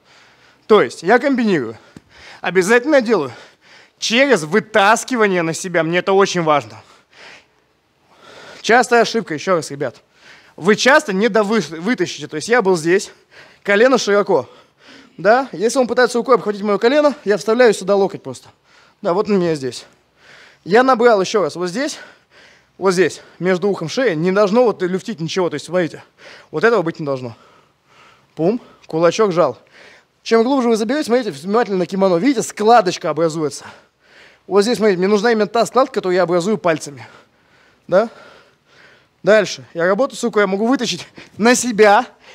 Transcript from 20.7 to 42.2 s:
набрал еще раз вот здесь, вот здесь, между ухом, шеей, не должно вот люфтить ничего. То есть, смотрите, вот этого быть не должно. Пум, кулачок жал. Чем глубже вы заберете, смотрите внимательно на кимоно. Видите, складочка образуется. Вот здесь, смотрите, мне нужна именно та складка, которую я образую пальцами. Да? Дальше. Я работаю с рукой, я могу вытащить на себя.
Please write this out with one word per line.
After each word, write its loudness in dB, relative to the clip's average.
набрал 4
еще -2
раз -4
вот -6
здесь, -6
вот 0
здесь, 0
между -2
ухом, -4
шеей, -2
не -2
должно 2
вот -2
люфтить -6
ничего. -4
То -6
есть, -10
смотрите, -6
вот -4
этого 2
быть -6
не -8
должно. -8
Пум, -2
кулачок 0
жал. 0
Чем 2
глубже 0
вы 2
заберете, -2
смотрите 0
внимательно -2
на -2
кимоно. 0
Видите, 0
складочка 2
образуется. -4
Вот 2
здесь, -2
смотрите, 2
мне 0
нужна 2
именно 0
та 0
складка, 0
которую -2
я 2
образую 0
пальцами. -4
Да? 0
Дальше. 0
Я -2
работаю -2
с -6
рукой, 0
я 2
могу -2
вытащить -4
на 4
себя. 2